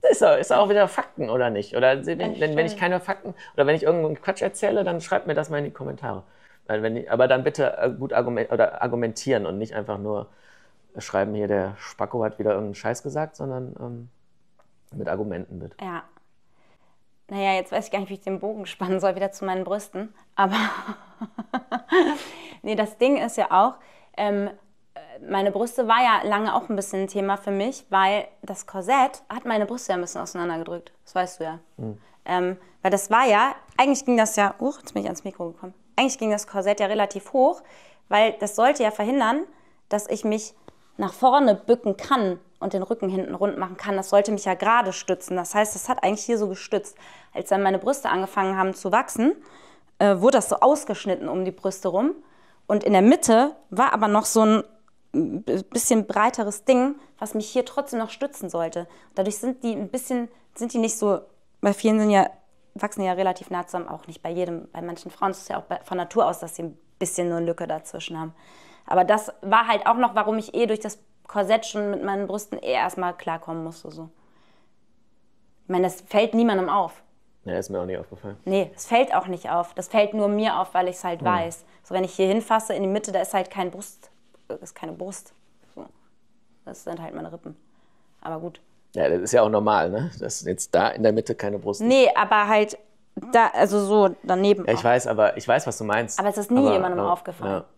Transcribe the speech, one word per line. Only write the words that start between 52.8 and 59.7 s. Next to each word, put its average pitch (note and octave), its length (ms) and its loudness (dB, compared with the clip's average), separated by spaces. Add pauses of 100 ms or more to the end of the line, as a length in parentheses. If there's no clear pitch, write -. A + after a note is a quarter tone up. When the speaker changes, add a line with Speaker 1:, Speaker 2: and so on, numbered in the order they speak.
Speaker 2:
in G#3 100 4
der F#3 80 8
Mitte B3 520 6 (140)
war A#3+ 240 2
aber G#3+ 160 2
noch G#3 160 4
so - 200 4
ein G#3+ 200 4 (500)
ein D#3+ 280 -2
bi-, F#3+ 200 -2
bisschen A3+ 440 0
breiteres G#3+ 580 -2
Ding, C4 320 4 (220)
was A3 160 -10
mich G#3+ 160 -4
hier B3 140 0
trotzdem C#4 340 -6
noch A3 120 -6
stützen C#4 380 -8
sollte. E3 380 -6 (280)
Dadurch G3+ 240 -2
sind B3+ 260 -6
die A#3 80 -2